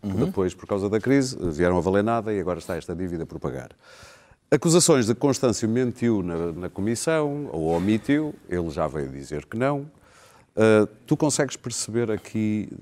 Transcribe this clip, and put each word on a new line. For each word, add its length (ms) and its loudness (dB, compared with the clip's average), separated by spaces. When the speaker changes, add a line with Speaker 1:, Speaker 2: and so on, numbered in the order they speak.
Speaker 1:
que 60 -6
Speaker 2:
Uhum. 180 0
Speaker 1:
depois, 260 -2
por 140 -18
causa 240 -2
da 80 2
crise, 420 0
eh, 120 -2
vieram 260 2
a 20 2
valer 220 2
nada 320 -2
e 60 -2
agora 180 -4
está 180 -6
esta 160 -8
dívida 320 -6
por 140 -12
pagar. 300 -8
Acusações 560 4
de 80 4
que 60 -10
Constâncio 480 2
mentiu 560 0
na, 260 -2
na 180 -8
comissão, 840 -2
ou 160 -2
omitiu, 680 2
ele 220 -2
já 180 0
veio 220 -6
dizer 360 -10
que 100 -10
não. 320 -2
Ah, 300 6
tu 120 0
consegues 360 0
perceber 560 -4
aqui, 580 -2